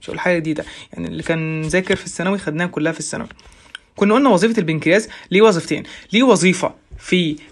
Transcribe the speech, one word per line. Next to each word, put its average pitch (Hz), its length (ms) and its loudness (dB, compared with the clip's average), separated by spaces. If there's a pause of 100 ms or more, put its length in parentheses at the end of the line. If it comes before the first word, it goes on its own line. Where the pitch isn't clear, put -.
مش - 100 -16
هقول - 100 -8
حاجه 180 180 0
جديده، 156 260 -4 (280)
يعني 170 160 -10
اللي 160 140 -10
كان 160 400 -4
ذاكر 185 340 -2
في - 100 -10
الثانوي 196 320 -4
خدناها 170 280 -4
كلها 160 260 -4
في 156 80 -10
الثانوي. - 280 -10 (680)
كنا 202 180 2
قلنا 277 140 4
وظيفه 226 300 2
البنكرياس، 160 500 0 (220)
ليه 190 120 4
وظيفتين، 170 400 2 (300)
ليه 220 100 2
وظيفه 185 520 4 (240)
في 165 380 -2 (160)